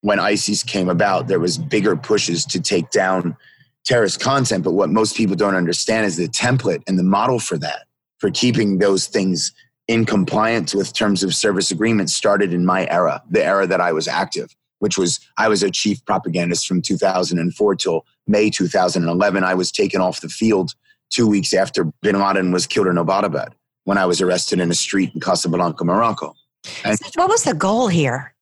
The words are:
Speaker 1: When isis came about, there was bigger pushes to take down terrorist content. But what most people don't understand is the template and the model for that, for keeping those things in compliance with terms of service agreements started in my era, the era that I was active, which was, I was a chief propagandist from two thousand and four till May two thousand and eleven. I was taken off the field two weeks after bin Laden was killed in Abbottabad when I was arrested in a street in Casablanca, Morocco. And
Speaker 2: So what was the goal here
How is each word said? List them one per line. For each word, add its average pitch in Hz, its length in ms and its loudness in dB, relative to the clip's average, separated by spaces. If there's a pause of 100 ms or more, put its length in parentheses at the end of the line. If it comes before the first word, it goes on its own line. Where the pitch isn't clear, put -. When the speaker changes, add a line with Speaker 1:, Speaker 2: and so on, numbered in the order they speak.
Speaker 1:
When 104 180 0
isis 104 440 0
came 92 260 -2
about, 92 380 2
there 95 120 2
was 85 180 -2
bigger 95 380 0
pushes 87 500 -2
to - 160 -4
take - 300 -2
down 92 440 0 (480)
terrorist 113 360 0
content. 123 440 0
But 87 100 0
what 92 160 2
most 107 280 0
people 98 180 0
don't 98 200 2
understand 92 500 0
is 85 120 -4
the 85 100 -2
template 123 600 -2
and 95 120 0
the 90 40 2
model 107 360 2
for 90 180 -6
that, 73 300 -8 (320)
for 104 100 0
keeping 110 480 2
those 98 300 2
things 95 460 -2 (360)
in 113 160 2
compliance 107 680 0
with 98 200 -2
terms 101 300 0
of 90 120 -2
service 98 360 0
agreements 101 420 0
started 101 400 2
in 87 120 2
my 92 240 0
era, 85 400 0
the 90 140 2
era 98 240 2
that 90 140 2
I 87 100 2
was 78 160 -2
active, 87 480 -6 (220)
which 101 200 -2
was, 90 220 0 (180)
I 110 120 2
was 101 140 2
a 95 80 0
chief - 340 -4
propagandist 87 600 -2
from 90 140 0
two 101 140 -2
thousand 92 440 0
and 85 140 -2
four 104 220 2
till 82 300 -4 (220)
May 107 240 4
two 90 160 -2
thousand 90 360 0
and 82 80 -2
eleven. 95 320 0
I 92 120 0
was 92 160 -2
taken 98 280 0
off 90 220 -2
the 82 80 -12
field 101 460 0 (340)
two 120 180 2
weeks 101 260 2
after 92 320 0 (180)
bin 98 160 2
Laden 95 320 2
was 90 160 0
killed 101 200 0
in 90 80 2
Abbottabad 87 540 0 (360)
when 98 120 0
I 95 80 2
was 90 160 2
arrested 92 380 0
in 87 100 0
a 87 60 0
street 95 400 0
in 80 40 -6
Casablanca, 87 640 -2
Morocco. 92 520 0 (500)
And 208 140 0
Speaker 2:
So - 160 -14
what 359 140 2
was 453 140 2
the 240 120 0
goal 214 320 2
here 135 540 0